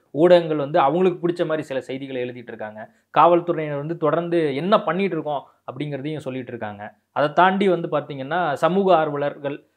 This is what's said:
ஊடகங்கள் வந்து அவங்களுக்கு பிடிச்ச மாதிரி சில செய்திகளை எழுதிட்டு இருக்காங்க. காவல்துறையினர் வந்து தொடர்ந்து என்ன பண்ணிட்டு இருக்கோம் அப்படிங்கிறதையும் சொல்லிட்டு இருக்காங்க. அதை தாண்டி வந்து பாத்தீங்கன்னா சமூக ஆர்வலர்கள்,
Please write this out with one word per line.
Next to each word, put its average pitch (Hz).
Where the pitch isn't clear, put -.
ஊடகங்கள் 165
வந்து 147
அவங்களுக்கு 170
பிடிச்ச 170
மாதிரி 156
சில 135
செய்திகளை 135
எழுதிட்டு 123
இருக்காங்க. 107
காவல்துறையினர் 160
வந்து 156
தொடர்ந்து 160
என்ன 160
பண்ணிட்டு 170
இருக்கோம் 147
அப்படிங்கிறதையும் 143
சொல்லிட்டு 127
இருக்காங்க. 107
அதை 143
தாண்டி 190
வந்து 165
பாத்தீங்கன்னா 151
சமூக 180
ஆர்வலர்கள், 143